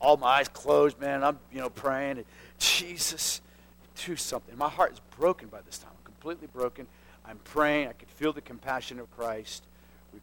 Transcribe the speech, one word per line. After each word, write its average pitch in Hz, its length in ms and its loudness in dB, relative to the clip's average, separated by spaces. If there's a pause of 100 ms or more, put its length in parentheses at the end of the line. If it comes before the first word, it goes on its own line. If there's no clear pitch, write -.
all 143 160 8
my 131 220 4
eyes 135 100 2
closed, 147 500 2
man. 139 240 -4
I'm, 143 160 2 (140)
you 131 80 -10
know, 127 100 -6
praying. 135 480 -4
And, 110 80 -14 (320)
"Jesus, - 840 -2 (640)
do 170 100 -6
something." 117 400 -8
My 147 140 -2
heart 170 240 2
is - 60 -20 (180)
broken 160 300 2
by 104 120 -18
this - 180 -16
time. - 180 -20
I'm - 80 -20
completely 160 420 -12
broken. 123 420 -6 (380)
I'm 110 140 -16
praying. 147 480 2
I 117 40 -12
could - 160 -20
feel 151 240 -2
the 147 80 -14
compassion 127 580 -8
of 120 160 -18
Christ. 110 500 -8 (500)
We 107 80 -20